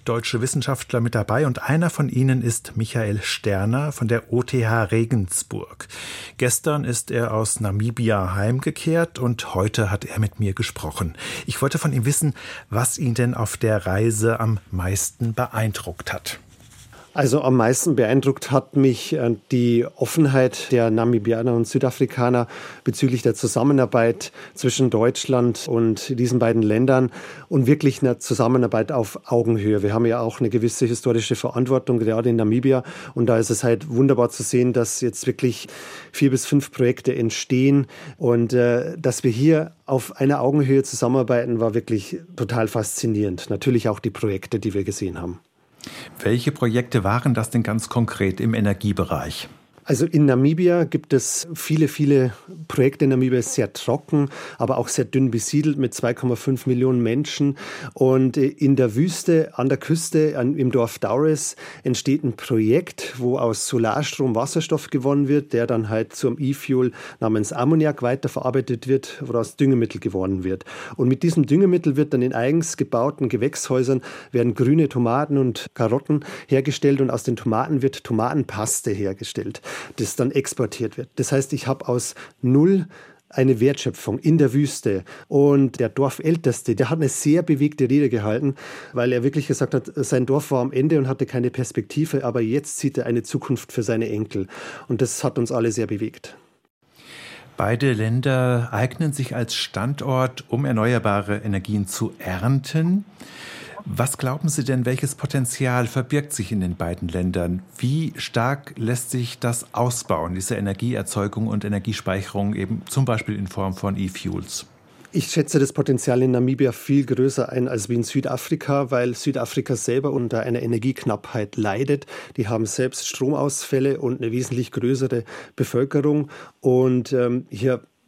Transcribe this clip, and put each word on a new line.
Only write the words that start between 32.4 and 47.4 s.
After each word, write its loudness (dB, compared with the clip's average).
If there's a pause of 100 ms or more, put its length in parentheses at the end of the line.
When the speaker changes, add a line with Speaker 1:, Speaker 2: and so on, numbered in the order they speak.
Speaker 2:
Und 2
da 6
ist 0
es -2
halt 2
wunderbar 4
zu -6
sehen, 2
dass 0
jetzt -4
wirklich -2 (440)
vier 4
bis 0
fünf 2
Projekte 0
entstehen. 2 (320)
Und, 2
äh, 2
dass -2
wir 4
hier 2 (140)
auf -2
einer 2
Augenhöhe 4
zusammenarbeiten, 0
war 2
wirklich -4 (180)
total -2
faszinierend. -2
Natürlich 0
auch -4
die -4
Projekte, -4
die -4
wir -2
gesehen -6
haben. -8 (800)
Speaker 1:
Welche 0
Projekte 0
waren 2
das -2